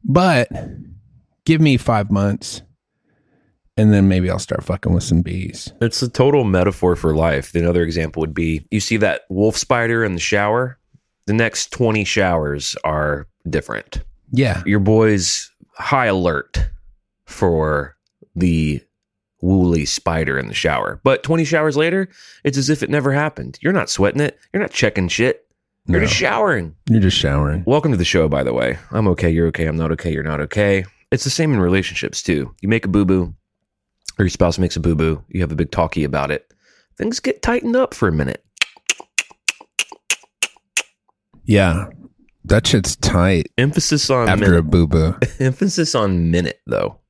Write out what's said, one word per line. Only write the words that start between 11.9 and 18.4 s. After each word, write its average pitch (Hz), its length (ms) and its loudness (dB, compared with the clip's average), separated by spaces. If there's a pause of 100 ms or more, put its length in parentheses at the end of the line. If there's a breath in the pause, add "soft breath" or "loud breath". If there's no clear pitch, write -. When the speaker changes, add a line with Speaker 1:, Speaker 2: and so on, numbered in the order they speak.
Speaker 2:
showers 80 800 -2
are 76 420 -2 (220)
different. - 540 -6 (280)
Speaker 1:
Yeah. 110 360 0
Speaker 2:
Your 104 140 2
boy's 107 680 2 (240)
high 131 320 -2
alert 87 640 -2 (560)
for 78 720 -2 (400)
the 80 440 0 (600)